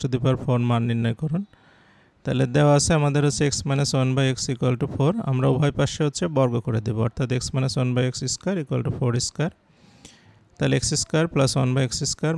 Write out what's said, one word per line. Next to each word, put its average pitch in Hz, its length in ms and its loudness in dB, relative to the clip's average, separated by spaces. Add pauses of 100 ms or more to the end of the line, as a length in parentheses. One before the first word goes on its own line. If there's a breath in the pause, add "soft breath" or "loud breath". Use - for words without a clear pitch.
to - 100 -4
the 127 100 0
power 131 220 2
four 123 140 2 (120)
মান 117 180 2
নির্ণয় 117 340 0
করুন। 156 200 -2 (840 soft breath)
তাহলে 131 200 2 (120)
দেওয়া 147 220 6
আছে - 200 2
আমাদের 147 280 2
হচ্ছে 147 260 0
x - 20 -6 (140)
minus 139 220 0 (100)
one 131 160 2
by 135 100 2 (100)
x - 20 -14 (140)
equal 127 280 0
to 143 140 -2
four, 147 180 2 (180)
আমরা 127 240 2
উভয় 143 240 2
পাশে 143 280 -2
হচ্ছে 147 180 -4 (140)
বর্গ 127 160 2 (120)
করে 110 200 0
দেব, 110 100 -2 (100)
অর্থাৎ 123 220 -4 (120)
x - 20 -8 (120)
minus 131 280 -2
one 127 140 0
by 127 160 2
x - 40 -8 (180)
square 190 280 -4
equal 127 240 -4
to 143 120 -2
four 123 140 0 (160)
square। 151 260 -4 (1000 soft breath)
তাহলে 139 220 0
এক্স - 120 -2 (120)
স্কয়ার 160 300 0
প্লাস 135 240 2
ওয়ান 131 180 2
by 135 140 2
এক্স - 100 -6 (140)
স্কয়ার 156 260 -2